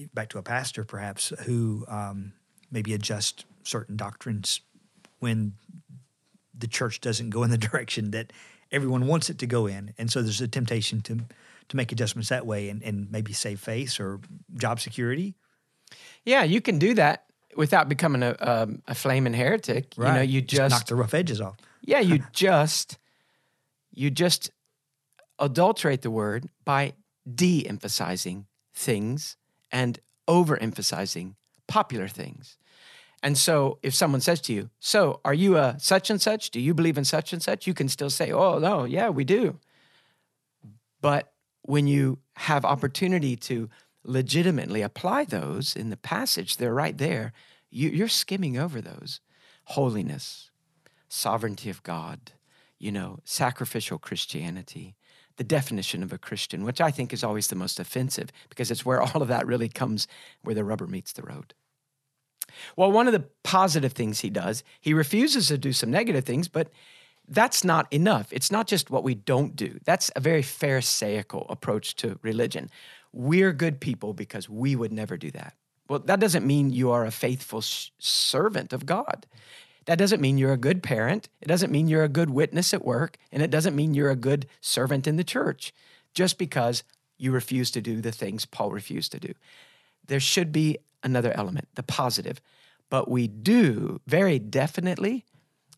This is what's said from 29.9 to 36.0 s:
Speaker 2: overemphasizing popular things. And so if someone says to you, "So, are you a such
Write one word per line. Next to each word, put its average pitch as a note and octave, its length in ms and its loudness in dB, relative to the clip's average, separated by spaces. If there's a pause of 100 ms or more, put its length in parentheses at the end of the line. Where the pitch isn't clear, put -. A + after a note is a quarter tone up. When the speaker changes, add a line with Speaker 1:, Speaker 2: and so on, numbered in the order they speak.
Speaker 2:
overemphasizing G#2 1080 0 (320)
popular A2+ 400 0
things. - 500 -14 (640)
And C#3+ 160 0
so C#3+ 460 2
if C3 100 -2
someone C#3 280 2
says E3+ 200 2
to A#2 120 -4
you, G#2 160 -4 (100)
"So, F#3+ 460 2
are C#3 80 2
you F3+ 240 6
a C3 200 4
such F#3+ 320 2